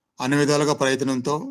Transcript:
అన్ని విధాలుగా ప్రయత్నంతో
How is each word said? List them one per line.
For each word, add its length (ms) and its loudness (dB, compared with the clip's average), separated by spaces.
అన్ని 180 0
విధాలుగా 360 2
ప్రయత్నంతో 640 -2